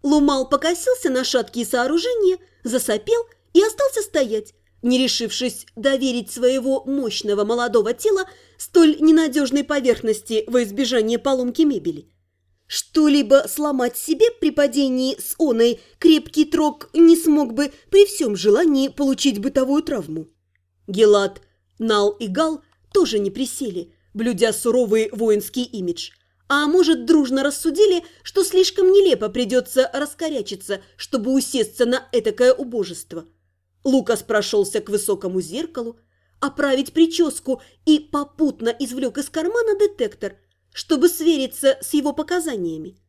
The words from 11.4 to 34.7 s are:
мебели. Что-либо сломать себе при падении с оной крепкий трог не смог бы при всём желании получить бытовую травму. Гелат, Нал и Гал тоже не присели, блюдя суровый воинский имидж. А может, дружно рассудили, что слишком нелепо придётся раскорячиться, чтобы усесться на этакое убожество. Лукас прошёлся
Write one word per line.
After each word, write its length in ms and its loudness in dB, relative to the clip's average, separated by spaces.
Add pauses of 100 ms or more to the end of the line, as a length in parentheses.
мебели. 480 -2 (560)
Что-либо 840 2
сломать 500 -2
себе 280 2 (140)
при 120 0
падении 680 0
с 220 -10
оной 400 2 (180)
крепкий 460 4
трог 500 -2
не 220 8
смог 360 2
бы 200 -2 (180)
при 160 8
всём 300 -4
желании 500 2
получить 540 -2
бытовую 420 0
травму. 460 -8 (580)
Гелат, 560 2 (380)
Нал 320 0
и 160 -10
Гал 340 -2 (320)
тоже 240 2
не 120 -2
присели, 640 -8 (220)
блюдя 380 0
суровый 580 0
воинский 540 -2
имидж. 460 -8 (380)
А 200 0
может, 380 2
дружно 360 2
рассудили, 640 0 (180)
что 220 -2
слишком 480 2
нелепо 380 4
придётся 640 0
раскорячиться, 880 -8 (160)
чтобы 360 -4
усесться 540 0
на 260 -4
этакое 400 2
убожество. 760 -6 (560)
Лукас 400 2
прошёлся 580 0